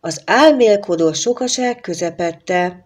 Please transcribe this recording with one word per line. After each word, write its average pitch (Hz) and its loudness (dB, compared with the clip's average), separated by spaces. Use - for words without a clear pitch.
az 165 -10
álmélkodó 208 4
sokaság 247 -4
közepette. 180 -6